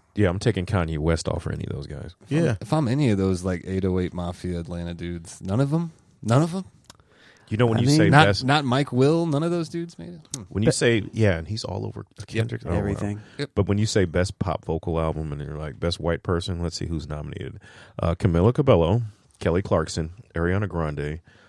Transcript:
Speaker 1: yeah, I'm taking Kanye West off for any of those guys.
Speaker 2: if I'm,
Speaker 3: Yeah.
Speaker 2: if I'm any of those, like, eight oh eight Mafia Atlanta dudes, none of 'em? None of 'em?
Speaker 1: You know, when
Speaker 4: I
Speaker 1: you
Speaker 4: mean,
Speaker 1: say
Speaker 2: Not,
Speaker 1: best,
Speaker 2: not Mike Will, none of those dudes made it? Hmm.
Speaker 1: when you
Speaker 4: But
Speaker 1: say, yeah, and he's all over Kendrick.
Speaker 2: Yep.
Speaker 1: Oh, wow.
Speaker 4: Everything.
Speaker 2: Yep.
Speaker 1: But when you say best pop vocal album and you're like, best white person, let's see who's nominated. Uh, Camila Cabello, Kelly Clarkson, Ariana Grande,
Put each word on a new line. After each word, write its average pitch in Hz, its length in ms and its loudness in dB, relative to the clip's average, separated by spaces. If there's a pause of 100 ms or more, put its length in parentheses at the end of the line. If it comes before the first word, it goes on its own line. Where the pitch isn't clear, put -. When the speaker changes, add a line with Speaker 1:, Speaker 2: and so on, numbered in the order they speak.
(140)
Speaker 1:
yeah, 101 140 4
I'm 90 100 0
taking 98 280 0
Kanye 80 320 0
West 82 300 0
off 82 140 -2
for - 100 -4
any - 120 -6
of - 80 -6
those 71 140 -8
guys. - 280 -12 (140)
Speaker 2:
if - 100 -6
I'm, 170 60 4
Speaker 3:
Yeah. 120 160 2
Speaker 2:
if - 120 -6
I'm 156 160 2
any 135 220 2
of 101 80 4
those, 95 260 2
like, 92 220 -2
eight 95 180 -2
oh 92 140 2
eight 90 160 -2
Mafia 87 460 -6
Atlanta 87 340 -8
dudes, 85 460 -10
none 95 200 0
of 139 120 0
'em? 165 200 -2 (300)
None 113 200 4
of 170 120 -2
'em? 190 100 -6 (840)
Speaker 1:
You 107 80 -2
know, 120 100 4
when 113 120 2
Speaker 4:
I - 20 2
Speaker 1:
you 123 60 2
Speaker 4:
mean, 143 100 6
Speaker 1:
say - 140 6
Speaker 2:
Not, 147 160 8
Speaker 1:
best, 104 180 2
Speaker 2:
not 143 220 2
Mike 131 260 0
Will, 147 320 4
none 151 180 0
of 170 80 -2
those 165 200 -4
dudes 170 280 -10
made 170 120 -14
it? 170 100 -18 (160)
Hmm. 117 140 -12
Speaker 1:
when 98 120 -2
you 113 40 2
Speaker 4:
But 151 80 4
Speaker 1:
say, 117 280 2 (120)
yeah, 101 240 4
and 82 100 -8
he's 110 160 -6
all 101 220 -6
over 104 180 -10 (220)
Kendrick. 113 360 -4
Speaker 2:
Yep. - 80 -6
Speaker 1:
Oh, - 40 0
wow. 107 40 0
Speaker 4:
Everything. 104 420 -4 (180)
Speaker 2:
Yep. 143 160 -6
Speaker 1:
But 98 120 2
when 101 120 2
you 107 80 4
say 104 180 2
best 90 340 0
pop - 280 -2
vocal 82 340 -2
album 78 320 -2
and 71 80 -8
you're 71 160 -10
like, 76 240 -10
best 85 180 -2
white 82 240 -2
person, 87 400 -2
let's 85 140 -4
see 90 100 -6
who's 78 220 -6
nominated. 73 500 -10 (420)
Uh, 85 140 2
Camila 92 400 4
Cabello, 110 460 4 (400)
Kelly 90 220 2
Clarkson, 80 480 -2 (240)
Ariana 92 340 0
Grande, 78 520 -4 (280)